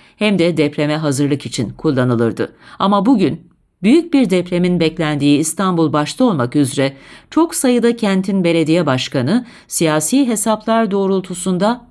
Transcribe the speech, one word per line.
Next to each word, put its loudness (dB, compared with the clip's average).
hem 0
de 2
depreme 0
hazırlık -2
için -6
kullanılırdı. -2
Ama 0
bugün 0
büyük 2
bir 2
depremin 0
beklendiği 2
İstanbul 0
başta -2
olmak 0
üzere 0
çok 0
sayıda 2
kentin 0
belediye 2
başkanı -2
siyasi 0
hesaplar -2
doğrultusunda -2